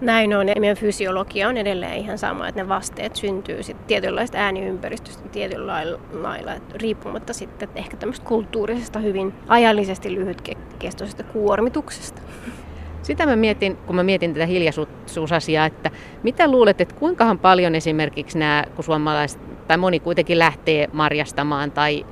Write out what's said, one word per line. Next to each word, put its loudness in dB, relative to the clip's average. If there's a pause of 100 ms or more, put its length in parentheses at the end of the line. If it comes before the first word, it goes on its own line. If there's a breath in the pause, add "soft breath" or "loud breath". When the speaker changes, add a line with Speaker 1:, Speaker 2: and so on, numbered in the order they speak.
Speaker 1:
Näin 4
on. 2
Ja 2
meidän 4
fysiologia -2
on -2
edelleen -2
ihan -6
sama, -4
että -6
ne -6
vasteet -4
syntyy -4
sit -12
tietynlaista 0
ääniympäristöstä -4
tietyllä -6
lailla, -4 (120)
lailla, -8
et -14
riippumatta -6
sitten -12
ehkä -10
tämmöistä -8
kulttuurisesta, -2
hyvin -2 (140)
ajallisesti 4
lyhytkestoisesta -8
kuormituksesta. -2 (800 loud breath)
Speaker 2:
Sitä 0
mä 6
mietin, 4
kun -4
mä 4
mietin 2
tätä 0
hiljaisuusasiaa, 0
että -2 (320 loud breath)
mitä 4
luulet, 8
että 0
kuinkahan 4
paljon 6
esimerkiksi 0
nämä, 4 (120)
kun -6
suomalaiset, -2
tai 6
moni 2
kuitenkin 2
lähtee 4
marjastamaan 0
tai 0